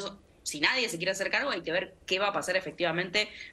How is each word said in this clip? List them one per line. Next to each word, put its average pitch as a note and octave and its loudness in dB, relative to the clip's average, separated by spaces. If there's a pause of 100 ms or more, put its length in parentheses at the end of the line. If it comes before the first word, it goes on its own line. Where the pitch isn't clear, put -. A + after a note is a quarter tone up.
(420)
si - -6
nadie A3+ 4
se E3+ -4
quiere E3+ 0
hacer F#3 -2
cargo, A#3 0
hay F#3+ -2
que D#3+ -4
ver F#3 -2 (100)
qué F#3 2
va G3+ 2
a G3+ 2
pasar F3+ 0
efectivamente F3 0 (240)